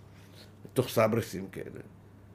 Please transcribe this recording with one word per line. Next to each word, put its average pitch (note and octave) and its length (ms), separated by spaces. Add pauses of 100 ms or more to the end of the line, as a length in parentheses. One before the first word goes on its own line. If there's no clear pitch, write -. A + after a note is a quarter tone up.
(640)
בתוך - 240
סברסים G#2+ 580
כאלה. - 340 (540)